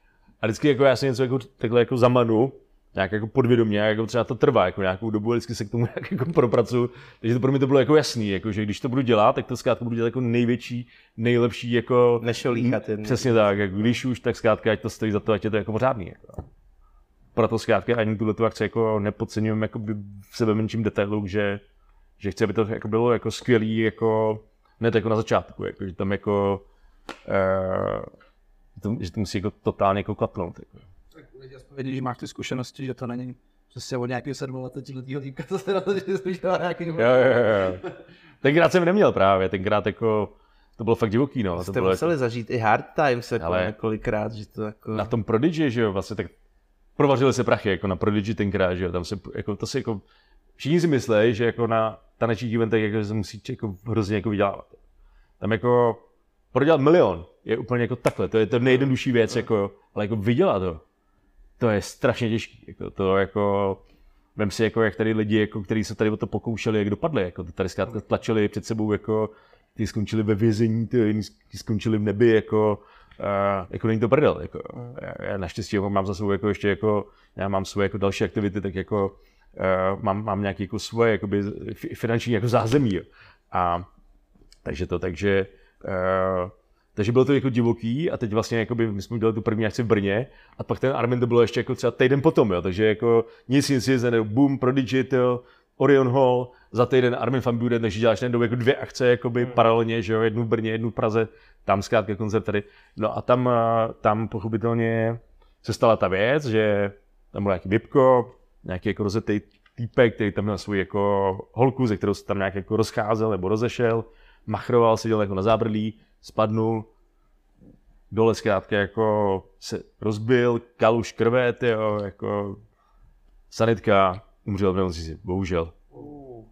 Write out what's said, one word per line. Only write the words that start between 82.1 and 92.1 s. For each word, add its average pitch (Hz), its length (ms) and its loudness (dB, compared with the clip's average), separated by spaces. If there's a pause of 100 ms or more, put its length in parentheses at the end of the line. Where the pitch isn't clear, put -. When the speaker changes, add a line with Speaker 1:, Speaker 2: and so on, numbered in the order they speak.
Speaker 1:
jako, 110 160 0
zázemí, 113 460 2
jo. 82 80 -4 (500)
A 90 320 0 (760)
takže 82 240 -6
to, 90 120 -4
takže, 95 480 0 (380)
eh, 92 640 -2 (440)
takže 107 180 0
bylo 127 120 6
to 139 80 2
jako 135 180 2
divoký 117 600 -2
a 113 60 -6
teď 107 160 -6
vlastně, 117 260 -2
jakoby, 113 340 -2
my 98 100 -6
jsme 120 120 -10
udělali 110 200 0
tu 110 80 -4
první 110 240 -2
akci 113 160 -4
v 117 40 -2
Brně 104 400 0 (320)
a - 40 -10
pak - 180 -6
ten 131 120 0
Armin, 120 280 -2
to 123 60 2
bylo 120 160 4
ještě, 113 180 0
jako, 123 140 -4
třeba 120 160 -2
týden 131 320 2